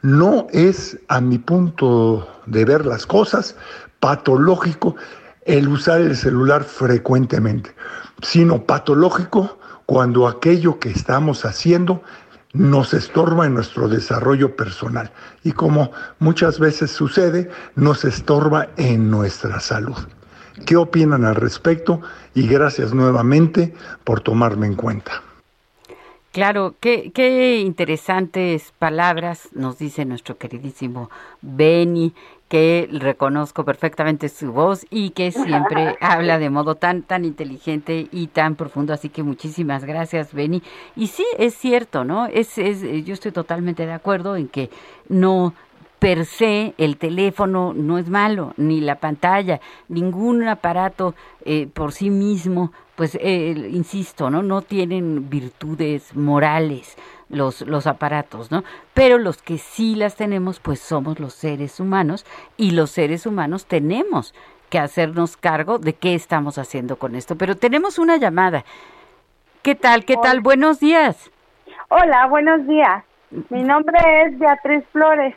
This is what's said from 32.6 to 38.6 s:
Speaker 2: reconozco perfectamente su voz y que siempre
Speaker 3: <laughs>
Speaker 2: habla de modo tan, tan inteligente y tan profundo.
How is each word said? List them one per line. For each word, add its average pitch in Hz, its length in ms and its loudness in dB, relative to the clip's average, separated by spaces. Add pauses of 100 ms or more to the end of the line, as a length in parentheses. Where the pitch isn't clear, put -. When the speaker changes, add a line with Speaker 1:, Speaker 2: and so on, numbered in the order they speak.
Speaker 2:
reconozco 143 760 -4
perfectamente 151 640 -4
su 139 220 -10
voz 180 400 0
y 202 200 -4
que 180 200 -4
siempre 156 680 -2
Speaker 3:
<laughs> - 40 -10
Speaker 2:
habla 165 360 0
de 151 140 -2
modo 147 240 -2
tan, 175 260 -2
tan 180 240 -6
inteligente 151 840 -8
y 175 160 -8
tan 156 280 -2
profundo. 147 380 -6